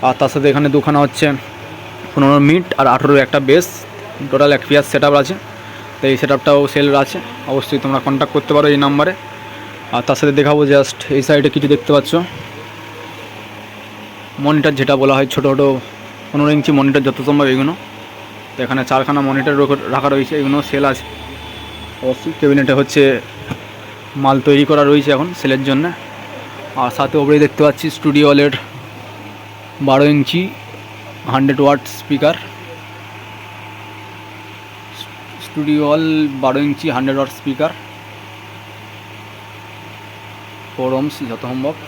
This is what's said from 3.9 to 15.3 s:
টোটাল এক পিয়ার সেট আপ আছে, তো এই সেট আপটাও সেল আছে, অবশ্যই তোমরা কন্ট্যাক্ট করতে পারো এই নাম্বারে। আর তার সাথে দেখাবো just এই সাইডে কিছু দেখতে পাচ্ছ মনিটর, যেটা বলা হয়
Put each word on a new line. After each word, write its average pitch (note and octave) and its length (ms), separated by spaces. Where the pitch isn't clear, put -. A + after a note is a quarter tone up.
টোটাল C#3+ 260
এক B2 120
পিয়ার C#3+ 220
সেট C#3 180
আপ C#3+ 120
আছে, C#3 140
তো - 120
এই C3+ 100
সেট C#3 160
আপটাও C#3+ 240
সেল C#3+ 120
আছে, F3+ 140
অবশ্যই C3+ 320
তোমরা C3+ 220
কন্ট্যাক্ট C#3 300
করতে D3 200
পারো D3 180
এই C#3+ 100
নাম্বারে। C#3+ 280
আর A#2+ 120
তার C#3 140
সাথে D3 180
দেখাবো D3 220
just C#3 260
এই C#3 100
সাইডে D3 280
কিছু C#3+ 200
দেখতে D3 200
পাচ্ছ C#3 180
মনিটর, D3 360
যেটা C#3 220
বলা C#3 160
হয় C3+ 160